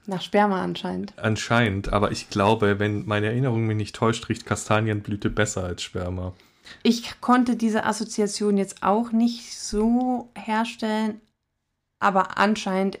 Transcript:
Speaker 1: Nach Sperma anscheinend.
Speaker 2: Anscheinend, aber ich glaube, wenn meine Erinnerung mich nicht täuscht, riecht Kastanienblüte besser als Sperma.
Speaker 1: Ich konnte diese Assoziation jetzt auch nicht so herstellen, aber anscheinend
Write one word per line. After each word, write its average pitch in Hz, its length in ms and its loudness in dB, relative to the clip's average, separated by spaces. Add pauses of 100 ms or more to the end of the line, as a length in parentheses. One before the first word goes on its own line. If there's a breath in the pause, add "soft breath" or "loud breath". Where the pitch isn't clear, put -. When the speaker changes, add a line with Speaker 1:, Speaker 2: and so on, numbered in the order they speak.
Speaker 1:
Nach 185 160 -4
Sperma 202 400 2
anscheinend. 185 560 -6
Speaker 2:
Anscheinend, 110 760 0
aber 101 200 2
ich - 180 -8
glaube, 101 480 4
wenn 104 280 0
meine 107 200 0
Erinnerung 117 400 0
mich 107 100 0
nicht 104 180 -4
täuscht, 117 360 0
riecht - 160 -4
Kastanienblüte 107 800 0
besser 104 360 0
als 90 180 -8
Sperma. 92 500 -6 (500 loud breath)
Speaker 1:
Ich - 380 -2
konnte 247 360 2
diese 226 280 0
Assoziation 208 720 0
jetzt 196 260 -2
auch 226 300 2
nicht 233 480 0
so 240 760 0
herstellen, 220 880 -2 (800)
aber 190 400 2
anscheinend 196 640 2